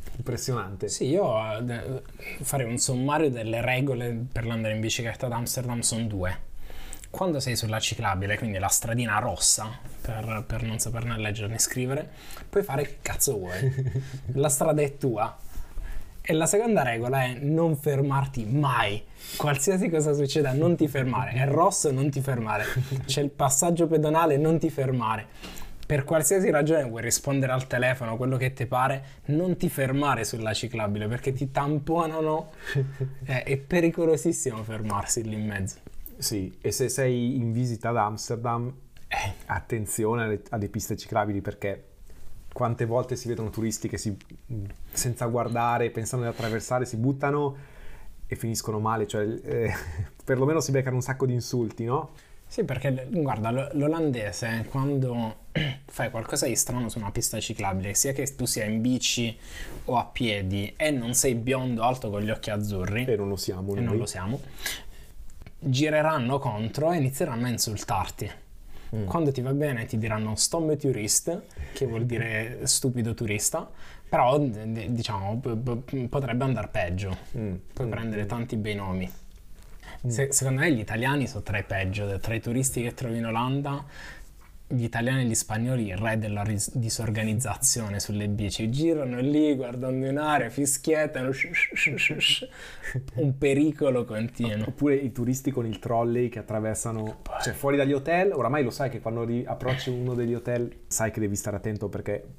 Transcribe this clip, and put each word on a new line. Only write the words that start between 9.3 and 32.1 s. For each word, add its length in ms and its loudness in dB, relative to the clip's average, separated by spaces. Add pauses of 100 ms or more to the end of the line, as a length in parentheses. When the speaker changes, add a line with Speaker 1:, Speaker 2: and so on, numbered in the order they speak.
Speaker 2:
per, 440 -4
per 180 -2
non 160 -2
saperne 380 -2
leggere 300 -2
né 120 -4
scrivere, 500 -2 (400)
puoi 140 2
fare 200 -2
che 180 -6
cazzo 360 0
vuoi. 360 0 (240)
Speaker 1:
<laughs> 360 -6
Speaker 2:
La 160 2
strada 320 2
è 160 0
tua. 380 -2 (840)
E 120 0
la 140 2
seconda 360 4
regola 400 2
è 120 -2
non 420 2
fermarti 680 2
mai. 580 2 (340)
Qualsiasi 520 4
cosa 240 4
succeda, 400 4
non 220 6
ti 120 6
fermare. 440 0
È 160 4
rosso, 440 6
non 180 2
ti 120 0
fermare. 440 0 (400)
C'è 160 0
il 80 2
passaggio 580 4
pedonale, 500 6
non 220 6
ti 100 4
fermare. 580 0 (580)
Per 180 2
qualsiasi 460 4
ragione 360 6
vuoi 180 -4
rispondere 480 2
al 160 0
telefono, 500 2
quello 200 2
che 160 0
ti 120 -2
pare, 380 2 (220)
non 300 2
ti 140 2
fermare 560 2
sulla 260 -2
ciclabile 560 0
perché 240 0
ti 200 -2
tamponano. 1000 2 (220)